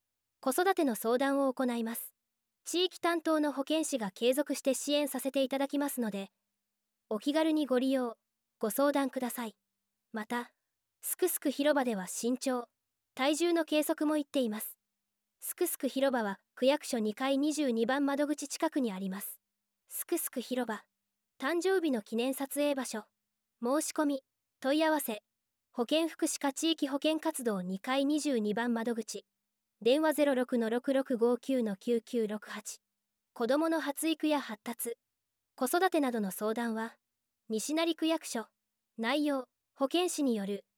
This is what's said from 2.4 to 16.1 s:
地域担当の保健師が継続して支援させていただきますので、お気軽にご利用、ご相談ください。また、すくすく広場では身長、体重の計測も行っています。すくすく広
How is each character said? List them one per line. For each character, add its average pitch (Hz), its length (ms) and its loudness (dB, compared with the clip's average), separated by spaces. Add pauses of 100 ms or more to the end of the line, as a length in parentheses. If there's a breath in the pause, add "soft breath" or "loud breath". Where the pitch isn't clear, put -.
地 349 180 0
域 - 160 -4
担 339 200 0
当 311 200 2
の 294 120 0
保 269 120 -4
健 311 200 0
師 269 140 -4
が 208 120 -4
継 240 220 0
続 285 220 0
し - 80 -10
て 269 120 2
支 - 180 -4
援 294 160 0
さ 254 120 -6
せ 269 100 -4
て 269 120 0
い 262 60 0
た 269 100 -2
だ 277 100 -2
き 285 100 -2
ま 285 100 0
す 247 120 -6
の 220 100 -2
で、 196 200 -8 (760)
お 214 100 -2
気 285 140 -2
軽 320 200 2
に 311 140 2
ご 247 120 2
利 262 140 2
用、 247 240 -2 (420)
ご 220 120 -2
相 277 220 2
談 277 180 2
く 262 100 -4
だ 247 100 -4
さ 240 160 -8
い。 208 80 -12 (580)
ま 214 140 -6
た、 240 240 -4 (520)
す - 140 -4
く 370 120 2
す - 100 -2
く 285 120 0
広 285 240 2
場 277 100 2
で 233 120 -2
は 185 100 -6
身 240 320 -4
長、 247 280 -4 (480)
体 277 220 2
重 339 160 2
の 330 120 2
計 302 180 2
測 311 240 0
も 302 100 2
行 294 100 -2
っ - 40 -20
て 277 100 0
い 240 80 0
ま 214 120 -6
す。 - 180 -12 (600)
す - 140 -10
く 359 120 -2
す - 100 -4
く 269 120 -2
広 269 240 0